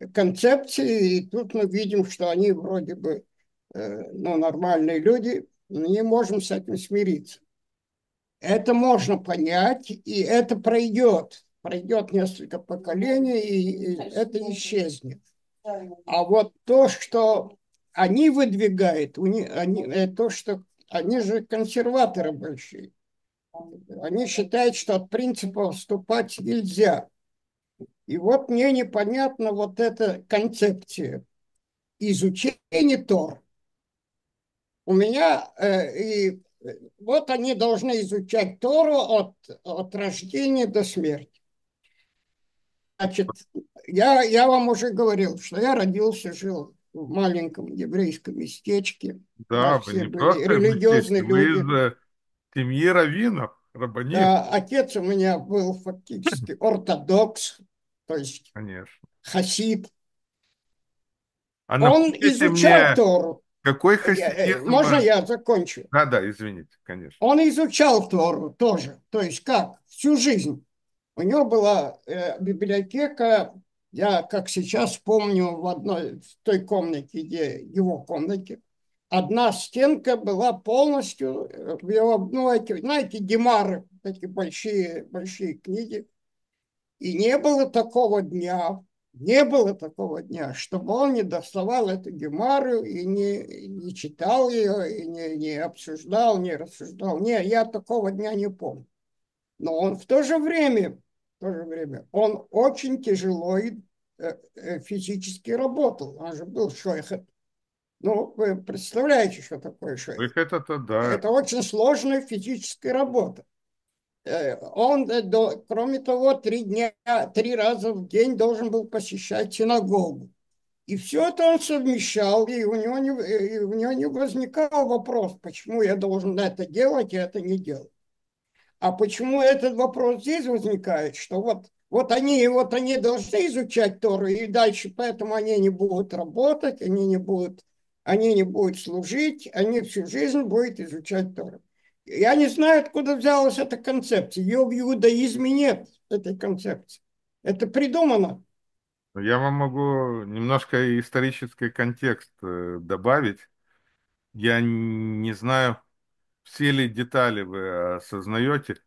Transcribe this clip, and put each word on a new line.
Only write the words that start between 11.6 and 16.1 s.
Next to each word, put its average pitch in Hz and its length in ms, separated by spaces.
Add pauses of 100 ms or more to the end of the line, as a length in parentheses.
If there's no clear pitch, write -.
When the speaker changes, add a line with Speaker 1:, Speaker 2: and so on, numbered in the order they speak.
Speaker 1:
Пройдёт 190 500
несколько 185 460
поколений, 226 840
и, 190 540
и - 20
это 208 420 (140)
исчезнет. 160 680 (440)
А 185 600